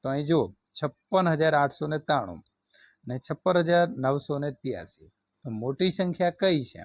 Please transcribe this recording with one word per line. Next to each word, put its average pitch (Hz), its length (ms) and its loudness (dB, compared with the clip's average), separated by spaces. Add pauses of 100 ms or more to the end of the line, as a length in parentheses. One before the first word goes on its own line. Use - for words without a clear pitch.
તો 139 60 -4
અહીં 143 180 -2
જુઓ, 147 280 2 (200)
છપ્પન 180 540 -2
હજાર 156 260 4
આઠસો 143 320 0
ને 151 120 -4
ત્રાણું 113 400 -2 (540)
અને 123 260 -10
છપ્પન 175 440 0
હજાર 170 260 4
નવસો 139 500 -2
ને 147 120 -4
ત્યાસી. 98 560 -10 (380)
તો 131 60 -10
મોટી 135 400 -2
સંખ્યા 180 400 -2
કઈ 165 340 0
છે? - 200 -16